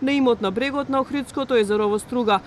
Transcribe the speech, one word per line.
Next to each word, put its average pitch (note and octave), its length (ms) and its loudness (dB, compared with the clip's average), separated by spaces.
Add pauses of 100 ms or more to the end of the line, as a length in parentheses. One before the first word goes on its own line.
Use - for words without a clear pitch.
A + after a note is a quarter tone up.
на C4+ 120 0
имот B3+ 280 2
на F#3+ 100 0
брегот C4+ 380 -2
на C4+ 120 0
Охридското C4+ 600 -2
езеро G#3 280 0
во G#3 100 0
Струга. G#3+ 480 0